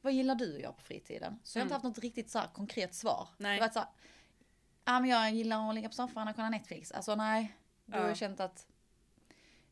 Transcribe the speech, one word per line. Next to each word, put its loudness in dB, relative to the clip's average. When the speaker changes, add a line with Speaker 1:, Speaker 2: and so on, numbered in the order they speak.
Speaker 1:
vad 2
gillar 6
du 0
att -8
göra -6
på -18
fritiden?" -8
Så -6
jag 2
har 2
inte 0
Speaker 2:
Mm. -2
Speaker 1:
haft -2
något -10
riktigt -6
så 0
här 0
konkret -4
svar. 0
Speaker 2:
Nej. 0
Speaker 1:
Det 4
har 4
varit -2
så 0
här, -2
"Ja, 4
men 4
jag 4
gillar 0
att 0
ligga -4
på -10
soffan -4
och -4
kolla -2
Netflix." -6
Alltså, 0
nej. 2
Då -14
har 2
jag 4
Speaker 2:
Ja. 2
Speaker 1:
känt -4
att -4